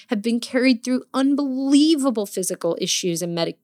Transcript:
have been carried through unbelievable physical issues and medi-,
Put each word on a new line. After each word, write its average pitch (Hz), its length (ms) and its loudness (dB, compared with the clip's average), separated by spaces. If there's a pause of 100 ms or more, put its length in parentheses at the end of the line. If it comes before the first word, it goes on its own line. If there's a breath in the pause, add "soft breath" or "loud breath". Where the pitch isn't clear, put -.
have 208 140 -2
been 233 160 0
carried 254 460 0
through 247 300 -2
unbelievable 269 1120 2
physical 175 520 -4
issues 175 440 -2
and 175 120 -6
medi-, 170 300 -4